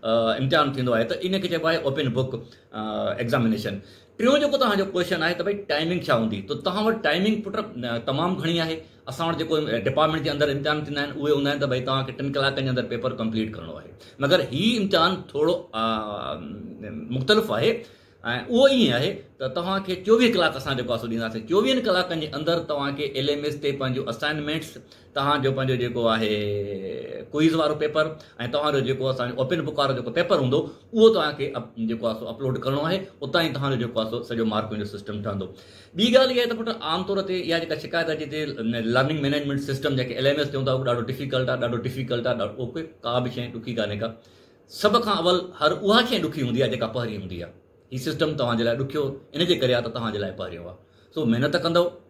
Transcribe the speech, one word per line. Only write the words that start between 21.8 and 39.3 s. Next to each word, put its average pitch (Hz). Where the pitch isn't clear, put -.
ڪلاڪن 180
جي 156
اندر 156
توهان 143
کي 147
ايل 135
ايم 143
ايس 147
تي 143
پنهنجو 131
اسائنمينٽس، 151
توهان 143
جو 131
پنهنجو 131
جيڪو 120
آهي، 110
ڪوئز 160
وارو 151
پيپر، ۽ 151
توهان 147
جو 135
جيڪو 131
اسان 123
جو 120
اوپن 151
بڪ 147
وارو 135
جيڪو 120
پيپر 175
هوندو، 131
اهو 226
توهان 151
کي 139
اپ-، 117
جيڪو 113
آهي، 110
سو 120
اپلوڊ 131
ڪرڻو 139
آهي. 170
اتان 160
ئي 143
توهان 139
جو 123
جيڪو 113
آهي، 110
سو 120
سڄو 117
مارڪن 104
جو 101
سسٽم 104
ٺهندو. 98
ٻي 226
ڳالهه 262
اها 240
آهي 240
ته 226
پٽ، 226
عام 165
طور 190
تي 185
اها 165
جيڪا 165
شڪايت 170
اچي 151
ٿي، 151
ل-، 117
لرننگ 143
مئنيجمينٽ 139